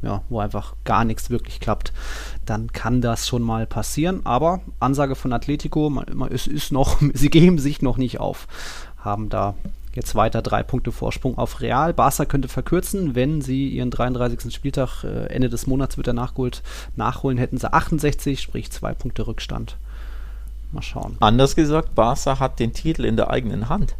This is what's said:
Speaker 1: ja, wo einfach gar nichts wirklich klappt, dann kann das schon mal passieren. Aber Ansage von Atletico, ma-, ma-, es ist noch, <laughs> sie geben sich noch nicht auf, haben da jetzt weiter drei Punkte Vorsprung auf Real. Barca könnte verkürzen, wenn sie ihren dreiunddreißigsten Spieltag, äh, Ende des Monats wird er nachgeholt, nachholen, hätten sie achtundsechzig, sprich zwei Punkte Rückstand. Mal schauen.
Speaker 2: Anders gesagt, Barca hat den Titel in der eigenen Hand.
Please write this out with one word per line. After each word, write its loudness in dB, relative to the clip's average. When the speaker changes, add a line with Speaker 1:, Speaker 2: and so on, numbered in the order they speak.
Speaker 1:
ja, -2
wo -2
einfach -4
gar 4
nichts -2
wirklich -4
klappt, -2
dann -2
kann 0
das 0
schon 0
mal 0
passieren. -2
Aber 2
Ansage 2
von -4
Atletico, 0
ma-, -2
ma-, -2
es -2
ist 0
noch, 4
<laughs> 2
sie 6
geben 10
sich 0
noch 2
nicht -2
auf, -6
haben -2
da 0
jetzt -4
weiter 4
drei 0
Punkte -2
Vorsprung -2
auf -2
Real. 2
Barca 4
könnte 0
verkürzen, 0
wenn 2
sie -2
ihren -2
dreiunddreißigsten 0
Spieltag, -2
äh, -4
Ende 2
des -2
Monats 0
wird -2
er 2
nachgeholt, -2
nachholen, 0
hätten 0
sie -2
achtundsechzig, 2
sprich -4
zwei -4
Punkte -4
Rückstand. -6
Mal -6
schauen. -6
Speaker 2:
Anders 6
gesagt, 2
Barca 2
hat 0
den 0
Titel -2
in 2
der 2
eigenen -2
Hand. 2